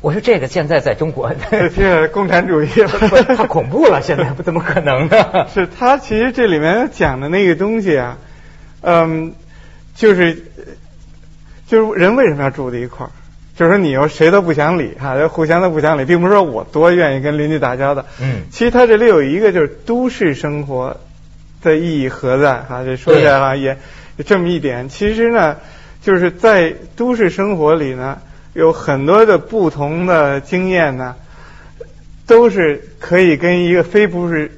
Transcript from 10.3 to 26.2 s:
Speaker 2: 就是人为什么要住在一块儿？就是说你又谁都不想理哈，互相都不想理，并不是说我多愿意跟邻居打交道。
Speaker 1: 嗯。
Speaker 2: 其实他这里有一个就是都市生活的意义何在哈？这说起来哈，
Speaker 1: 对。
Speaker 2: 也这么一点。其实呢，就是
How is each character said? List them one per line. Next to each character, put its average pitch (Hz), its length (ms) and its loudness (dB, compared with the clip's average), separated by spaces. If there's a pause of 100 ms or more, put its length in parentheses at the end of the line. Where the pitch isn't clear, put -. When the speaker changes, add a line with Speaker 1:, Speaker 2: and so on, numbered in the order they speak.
Speaker 2:
就 220 280 2
是 - 40 -4
人 185 160 4
为 254 140 2
什 151 60 0
么 143 100 -6
要 135 60 0
住 127 200 -8
在 120 60 -8
一 120 100 -6
块 123 200 -14
儿？ - 40 -16 (460)
就 170 80 2
是 170 80 4
说 202 60 4
你 170 120 0
又 135 160 0
谁 156 240 2
都 196 120 4
不 170 100 -2
想 151 260 0
理 113 220 -6
哈， 135 160 -6 (120)
互 160 180 -4
相 170 160 2
都 185 80 0
不 156 100 -2
想 151 180 0
理， 135 60 -2
并 170 160 2
不 175 80 0
是 202 60 4
说 196 80 4
我 120 200 -4
多 165 300 2
愿 160 240 2
意 131 60 -6
跟 147 160 -2
邻 147 100 -2
居 156 100 -2
打 127 160 -2
交 139 200 -2
道。 135 100 -8 (160)
Speaker 1:
嗯。 123 300 -6
Speaker 2:
其 - 160 -4
实 240 40 2
他 240 160 4
这 226 100 6
里 233 100 4
有 180 160 6
一 143 180 -2
个 214 100 2
就 175 120 0
是 143 40 0
都 240 440 -4
市 160 240 -2
生 147 320 -6
活 131 320 -8 (640)
的 156 140 2
意 160 240 -2
义 131 80 -2
何 127 300 -2
在 139 220 2
哈？ 127 240 -12
这 131 120 -6
说 - 180 2
起 147 100 4
来 139 140 4
哈， 135 160 0
Speaker 1:
对。 139 60 -6
Speaker 2:
也 - 640 -10
这 202 140 0
么 175 100 -2
一 175 100 -2
点。 131 300 -6
其 208 260 -4
实 233 160 0
呢， 170 260 0 (460)
就 196 140 2
是 175 140 0